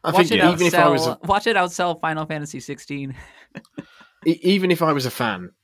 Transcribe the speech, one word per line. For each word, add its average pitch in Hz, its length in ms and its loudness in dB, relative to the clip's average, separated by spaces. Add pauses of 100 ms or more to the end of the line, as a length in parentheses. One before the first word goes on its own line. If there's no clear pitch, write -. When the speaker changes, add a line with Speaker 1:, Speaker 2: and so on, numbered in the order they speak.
Speaker 1:
I 160 80 -2
Speaker 2:
Watch 175 180 4
Speaker 1:
think - 40 0
Speaker 2:
it 185 120 4
Speaker 1:
even 180 180 2
if 170 120 2
I 175 40 4
Speaker 2:
outsell, 170 140 6
Speaker 1:
was 160 140 0
a 160 160 -4
Speaker 2:
watch 196 240 0
it 220 100 0
outsell 180 440 -2
Final 156 260 -4
Fantasy 147 320 -8
sixteen. 139 560 -10 (400)
<laughs> - 720 -14
Speaker 1:
E-, 165 160 0
even 185 280 2
if 170 120 2
I 156 100 2
was 131 140 -2
a 117 40 -2
fan, 95 420 -6 (120)